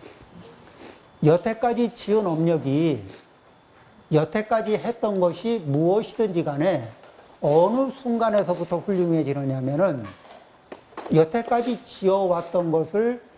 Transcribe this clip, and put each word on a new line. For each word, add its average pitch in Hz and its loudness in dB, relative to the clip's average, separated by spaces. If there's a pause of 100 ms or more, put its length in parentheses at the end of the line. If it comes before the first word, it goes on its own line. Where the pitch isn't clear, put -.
(1200)
여태까지 220 2
지은 208 -2
업력이, 156 0 (1080)
여태까지 214 0
했던 208 -2
것이 202 0
무엇이든지 170 0
간에 143 -2 (520)
어느 202 4
순간에서부터 202 -2
훌륭해지느냐면은 139 0 (1080)
여태까지 233 0
지어왔던 180 0
것을 202 0 (180)